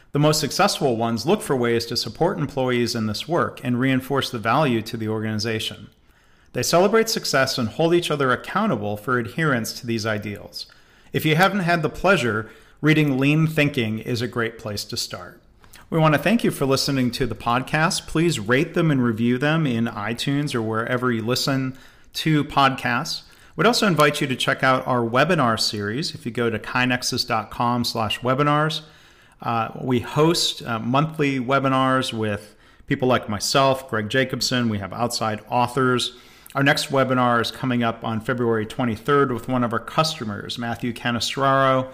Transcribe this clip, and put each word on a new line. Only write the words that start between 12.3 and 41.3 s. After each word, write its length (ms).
reading 360
Lean 300
Thinking 520
is 220
a 60
great 300
place 280
to 120
start. 420
We 100
want 160
to 40
thank 240
you 80
for 140
listening 460
to 160
the 80
podcast. 720
Please 320
rate 340
them 160
and 140
review 340
them 300
in 180
iTunes 680
or 60
wherever 500
you 100
listen 560
to 300
podcasts. 800
We'd 120
also 180
invite 340
you 60
to 100
check 280
out 240
our 140
webinar 580
series. 560
If 100
you 60
go 180
to 80
kinexus 680
dot 240
com 320
slash 380
webinars, 600
uh, 260
we 200
host, 640
uh, 160
monthly 600
webinars 720
with 440
people 200
like 220
myself, 600
Greg 200
Jacobson. 600
We 100
have 140
outside 560
authors. 640
Our 80
next 280
webinar 500
is 100
coming 320
up 200
on 180
February 440
twenty-third 680
with 160
one 160
of 100
our 60
customers, 800
Matthew 360
Canestraro, 1000